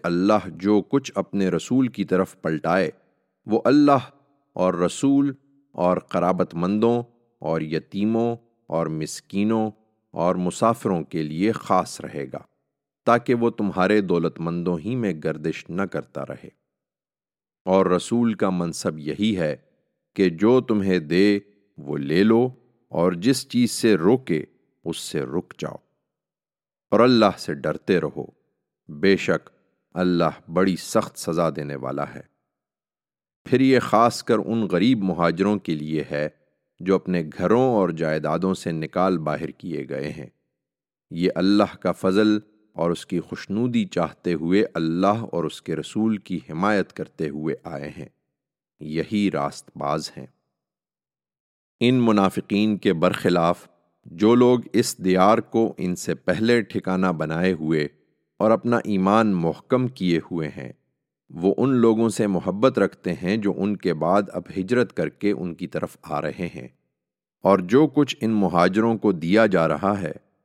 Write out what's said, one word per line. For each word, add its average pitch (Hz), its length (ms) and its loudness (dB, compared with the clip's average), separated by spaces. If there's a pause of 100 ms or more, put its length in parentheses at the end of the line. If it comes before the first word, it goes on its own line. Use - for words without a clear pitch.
اللہ 92 440 2
جو 95 340 0
کچھ 139 340 -2
اپنے 98 340 -2
رسول 127 380 0
کی 101 180 -4
طرف - 360 0
پلٹائے، 80 500 0 (540)
وہ 110 200 0
اللہ 143 440 4 (440)
اور 90 200 0
رسول 135 600 2 (380)
اور 90 260 2
قرابت 90 580 -2
مندوں 107 480 0 (360)
اور 80 220 -4
یتیموں 107 760 -2 (320)
اور 80 200 -2
مسکینوں 104 840 -4 (400)
اور 87 240 0
مسافروں 92 680 0
کے 80 200 -6
لیے 80 280 -2
خاص 92 500 -2
رہے 73 320 -10
گا، 69 60 -10 (680)
تاکہ 120 280 2
وہ 117 160 2
تمہارے 101 520 2
دولت 85 380 0
مندوں 85 400 -4
ہی 104 160 -6
میں 107 180 -2 (100)
گردش 80 460 -6
نہ 87 120 -4
کرتا 73 440 -8
رہے۔ - 240 -14 (1160)
اور 95 200 4
رسول 113 480 0
کا 98 160 0
منصب 87 500 -4
یہی 82 380 -2
ہے 76 180 -2 (600)
کہ 95 140 4
جو 107 320 4
تمہیں 98 380 0
دے 95 400 2 (380)
وہ 73 200 -8
لے 73 260 2
لو، 113 260 4 (400)
اور 85 220 0
جس 110 360 -2
چیز 120 240 0
سے 110 240 2
روکے 90 480 2 (420)
اس 82 120 -6
سے - 240 -6
رک 69 380 -6
جاؤ، 69 180 -10 (1120)
اور 107 80 4
اللہ 113 380 4
سے - 160 -8
ڈرتے 76 460 -2
رہو، 71 260 -6 (640)
بے 85 280 2
شک - 320 -2 (440)
اللہ 87 580 0
بڑی 92 240 2
سخت - 440 -4
سزا 82 300 -2
دینے 71 260 -8
والا 69 400 -8
ہے۔ 67 60 -18 (1200)
پھر 127 160 2
یہ 131 200 4
خاص 113 440 2
کر 113 220 0
ان 113 180 -2
غریب 98 400 2
مہاجروں 90 560 0
کے 82 160 -4
لیے 76 360 -4
ہے 76 180 -4 (500)
جو 95 160 0
اپنے 90 280 -2 (140)
گھروں 107 260 2
اور 107 260 2
جائیدادوں 80 640 -2
سے - 180 -8
نکال 90 460 -2
باہر 78 340 -6
کیے 71 380 -10
گئے 69 220 -8
ہیں۔ 73 160 -16 (840)
یہ 85 240 0
اللہ 98 440 2
کا 90 120 -2
فضل 104 480 2 (340)
اور 85 180 -2
اس - 140 -6
کی 87 140 -4
خوشنودی 113 640 -4
چاہتے 87 480 -4
ہوئے 85 400 0
اللہ 92 580 -2
اور 85 120 -4
اس - 180 -8
کے 85 140 -6
رسول 107 420 -2
کی 90 220 -8 (100)
حمایت 92 440 0
کرتے 80 360 -8
ہوئے 76 340 -6
آئے 76 260 -10
ہیں، - 200 -16 (720)
یہی 80 520 -2
راست 71 440 -6
باز 73 420 -4
ہیں۔ 67 80 -14 (1500)
ان 123 160 4
منافقین 104 840 2
کے 95 160 2
برخلاف 87 720 0 (380)
جو 104 300 4
لوگ 123 240 6 (140)
اس 113 240 0
دیار 92 400 4
کو 113 400 0
ان 90 180 -4
سے - 200 -6
پہلے 110 460 2
ٹھکانہ 92 460 -2
بنائے 82 460 0
ہوئے 78 340 -2 (500)
اور 107 140 2
اپنا 120 260 2
ایمان 101 560 2
محکم 90 540 -2
کیے 92 320 -2 (120)
ہوئے 80 180 -6
ہیں، 69 240 -14 (560)
وہ 87 280 0
ان 123 120 2
لوگوں 113 400 4
سے 107 180 -2
محبت 98 520 0
رکھتے 95 340 -2
ہیں 90 240 -2
جو 101 200 -2
ان 98 200 -2
کے 87 160 -2
بعد 85 280 0 (120)
اب 90 80 -8 (160)
ہجرت 107 360 -2
کر 80 160 -4
کے 101 220 -4
ان 82 240 -6
کی 85 120 -10
طرف - 340 -8
آ 73 200 -6
رہے 78 340 -6
ہیں، 64 120 -16 (760)
اور 95 180 4
جو 123 280 4
کچھ 135 340 0
ان 113 100 0
مہاجروں 98 640 2
کو 101 140 2
دیا 90 340 2
جا 87 220 2
رہا 95 340 -2
ہے 78 100 -6 (320)